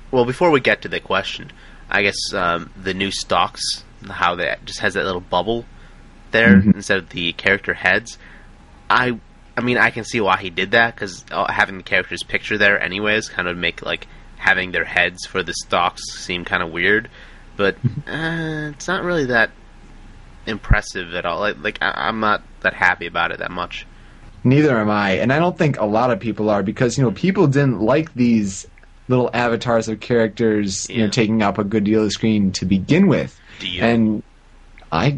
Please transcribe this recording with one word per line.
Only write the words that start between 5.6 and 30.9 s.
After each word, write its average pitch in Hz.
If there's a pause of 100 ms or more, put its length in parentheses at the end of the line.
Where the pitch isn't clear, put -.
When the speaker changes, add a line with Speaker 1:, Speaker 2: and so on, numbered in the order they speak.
Speaker 1:
there 113
Speaker 2:
Mm-hmm. 98
Speaker 1:
instead 101
of 87
the 85
character 98
heads. 98 (720)
I, 123 (380)
I 120
mean, 123
I 113
can 113
see 117
why 95
he 95
did 92
that, 117
'cause, 92
uh, 95
having 101
the 90
character's -
picture -
there 101
anyways 107
kind 90
of 87
make, 87
like, 85 (300)
having 92
their 85
heads 90
for 92
the 87
stocks - (100)
seem 90
kinda 90
weird. 95 (480)
But, 98
Speaker 2:
<laughs> -
Speaker 1:
uh, 156
it's -
not 180
really 170
that 117 (920)
impressive 101
at 87
all. 85
Like, 104
like, 104
I, 82
I'm 110
not 107 (200)
that 92
happy 90
about 85
it -
that -
much. - (580)
Speaker 2:
Neither 139
am 107
I, 104
and 104
I 147
don't 175
think 151
a 107
lot 113
of 104
people 107
are, 101
because, 117
you 139
know, 113
people 185
didn't 131
like 139
these 113 (400)
little 123
avatars 117
of 107
characters, 107
you 104